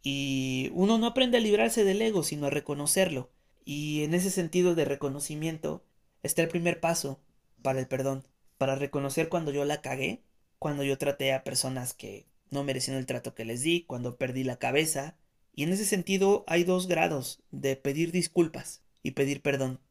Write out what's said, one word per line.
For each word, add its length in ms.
Y 720
uno 240
no 80
aprende 320
a 20
librarse 440
del 180
ego, 220
sino 220
a 40
reconocerlo. 800
Y 380
en 120
ese 160
sentido 440
de 100
reconocimiento 1000
está 180
el 60
primer 320
paso 400
para 160
el 80
perdón, 400
para 160
reconocer 540
cuando 240
yo 120
la 160
cagué, 420
cuando 240
yo 160
traté 340
a 120
personas 500
que 320
no 140
merecían 320
el 100
trato 280
que 100
les 180
di, 200
cuando 340
perdí 260
la 160
cabeza. 580
Y 80
en 100
ese 120
sentido 640
hay 160
dos 240
grados 640
de 240
pedir 340
disculpas 720
y 80
pedir 280
perdón. 380